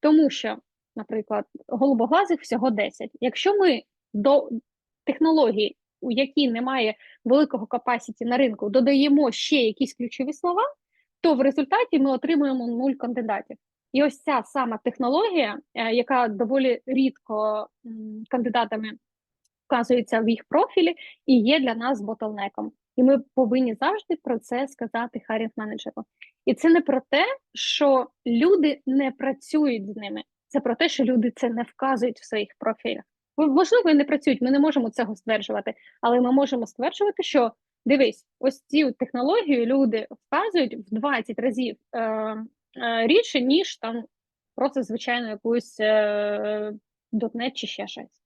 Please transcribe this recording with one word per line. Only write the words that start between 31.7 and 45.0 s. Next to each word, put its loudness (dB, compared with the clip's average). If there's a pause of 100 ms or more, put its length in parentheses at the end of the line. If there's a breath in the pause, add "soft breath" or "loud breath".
в -20
своїх -6 (100)
профілях. -6 (320)
В-, 2
можливо, 4
і 6
не 6
працюють, 0
ми 0
не 4
можемо 2
цього -4
стверджувати, -4 (260 soft breath)
але 2
ми 2
можемо 0
стверджувати, -4
що, 2 (340)
дивись, 2 (140)
ось -2
цю 2
технологію 0
люди 0
вказують -2
в -10
двадцять -4
разів, -4 (160)
е, -6
е, -6 (600)
рідше, 2
ніж 0
там -8 (500)
просто -2
звичайну -6